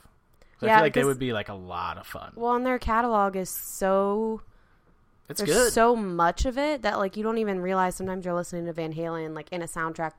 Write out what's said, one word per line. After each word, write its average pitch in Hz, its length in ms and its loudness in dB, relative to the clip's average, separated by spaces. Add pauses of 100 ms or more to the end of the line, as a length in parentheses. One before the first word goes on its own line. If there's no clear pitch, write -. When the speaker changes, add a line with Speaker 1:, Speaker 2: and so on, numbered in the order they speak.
(600)
Speaker 1:
So - 60 -2
I 220 40 4
Speaker 2:
Yeah, 220 60 8
Speaker 1:
feel 214 80 8
like 151 100 2
they 143 60 4
Speaker 2:
'cause 135 80 4
Speaker 1:
would 131 100 0
be, 123 140 -2
like, 104 160 -4
a 104 60 -10
lot 87 440 -8
of - 80 -16
fun. - 300 -12
Speaker 2:
Well, 233 180 0
and 247 100 0
their 254 140 2
catalog 220 560 2
is 185 160 -4
so 202 920 0 (880)
Speaker 1:
It's - 120 -6
Speaker 2:
there's 202 160 0
Speaker 1:
good. 240 160 4
Speaker 2:
so 233 220 6
much 180 500 0
of 254 140 -2
it 285 240 0
that, 220 160 0
like, 196 180 -2
you 214 60 -4
don't 226 160 0
even 202 220 0
realize 185 340 0
sometimes 185 300 -6
you're 175 100 -2
listening 175 320 -4
to 170 60 -6
Van 160 200 -6
Halen, 160 400 -6
like, 151 200 -12
in 175 100 -6
a 170 40 -6
soundtrack 160 520 -4